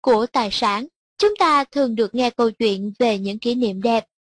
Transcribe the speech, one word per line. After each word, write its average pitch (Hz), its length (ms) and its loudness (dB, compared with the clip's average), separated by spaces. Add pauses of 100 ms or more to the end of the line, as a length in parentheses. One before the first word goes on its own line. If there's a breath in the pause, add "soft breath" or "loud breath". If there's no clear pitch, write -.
của 233 260 2
tài 233 260 -2
sản, 220 340 -2 (320)
chúng 415 180 2
ta 294 280 2
thường 262 300 -2
được 214 200 -2
nghe 247 160 0
câu 233 200 0
chuyện 202 480 -2
về 226 200 2
những 196 200 -6
kỷ 240 160 -4
niệm 202 280 -2
đẹp, 226 240 0 (240)